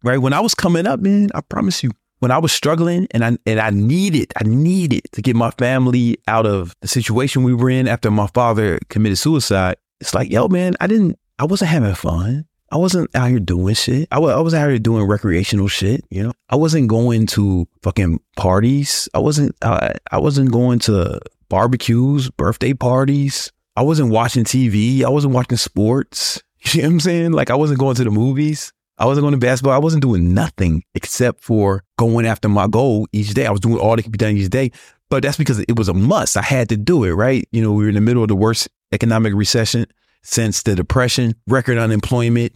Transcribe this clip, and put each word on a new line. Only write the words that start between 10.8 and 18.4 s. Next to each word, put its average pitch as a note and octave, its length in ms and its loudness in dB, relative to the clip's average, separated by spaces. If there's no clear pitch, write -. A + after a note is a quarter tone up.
I - 60 -2
didn't, G3+ 320 2
I C#3 60 -2
wasn't F#3 240 0
having A#2+ 240 2
fun. F#2 520 -4
I - 40 -2
wasn't F3+ 400 0
out B2 120 0
here B2 120 2
doing F#2 340 0
shit. C3 380 -2
I C#3+ 80 0
wa-, D#3+ 100 2
I A#2 100 0
wasn't E3 220 0
out D3 60 0
here C3 100 0
doing A2 260 0
recreational G2 600 0
shit, G2+ 420 -2
you F#2+ 140 -6
know? A#2 100 -4
I - 60 -2
wasn't D#3 320 2
going A2+ 420 2
to F#2+ 380 0
fucking F2 380 0
parties. A2+ 760 0